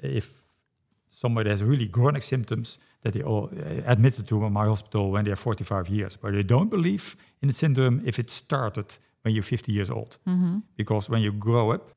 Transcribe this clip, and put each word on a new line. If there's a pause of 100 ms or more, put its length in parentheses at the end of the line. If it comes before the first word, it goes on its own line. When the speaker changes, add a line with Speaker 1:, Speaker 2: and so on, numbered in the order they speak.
Speaker 1:
if (640)
somebody
has
really
chronic
symptoms, (240)
that
they
all,
uh,
admitted
to
my
hospital
when
they
are
forty-five
years,
but
they
don't
believe (260)
in
the
syndrome
if
it
started (240)
when
you're
fifty
years
old.
Speaker 2:
Mm-hmm. (160)
Speaker 1:
Because
when
you
grow
up,